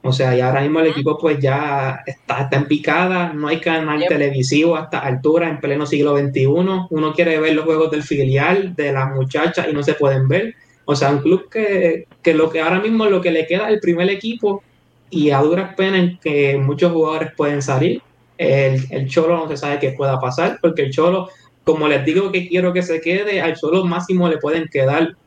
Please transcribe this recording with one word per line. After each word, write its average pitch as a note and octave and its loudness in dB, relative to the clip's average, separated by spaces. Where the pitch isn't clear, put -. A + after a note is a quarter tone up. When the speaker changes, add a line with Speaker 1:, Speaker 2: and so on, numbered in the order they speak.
Speaker 1:
O C3 0
sea, B2+ 2
y B2+ 4
ahora C3+ 2
mismo D#3 2
el D#3+ 4
Speaker 2:
Ujú. D#3 2
Speaker 1:
equipo, D3 0
pues, D3+ 2
ya C#3 -2
está, C3+ -6
está C3+ 0
en D3 2
picada, E3 0
no D3 -6
hay D#3+ -2
canal D#3 -2
Speaker 2:
Yep. F3+ 0
Speaker 1:
televisivo C#3+ 0
a D#3 -6
esta - -6
altura, D3+ 0
en D3+ -6
pleno D3 -2
siglo C#3+ 0
veintiuno. C#3+ 0
Uno D#3 -2
quiere E3 0
ver D#3 2
los D#3 0
juegos D#3 2
del D3+ -2
filial, D3+ 0
de C#3+ -2
las C3+ -2
muchachas, D3+ -2
y D3+ -2
no C#3+ -2
se D3 0
pueden C3+ 2
ver. G3+ 0
O D3 2
sea, C#3 2
un C#3+ 0
club D#3+ 2
que, G3 0
que E3 4
lo D#3+ 4
que D#3+ -2
ahora F3+ 0
mismo A3 0
lo F#3+ 4
que F3 0
le D#3+ 0
queda G3 -2
al G#3+ 2
primer F3 2
equipo, G3+ -4
y D3 2
a C#3 4
duras F3 0
penas F#3+ 2
en F3 0
que C#3+ 0
muchos D3 2
jugadores D#3+ 0
pueden D3 0
salir, C3+ 0
el, C3+ 2
el C3+ -4
Cholo E3 2
no D#3+ -6
se D3 -4
sabe D3 -4
qué C#3 -2
pueda C3+ -2
pasar, C3 -2
porque D#3+ 2
el C3 -6
Cholo, F3+ 0
como D#3 2
les C#3 2
digo F#3 0
que F3+ -4
quiero F3+ 0
que F3+ 0
se E3 -4
quede, G3 -2
al D#3+ -2
Cholo F3+ 0
máximo F3 0
le D#3 0
pueden D#3 -2
quedar C#3+ 0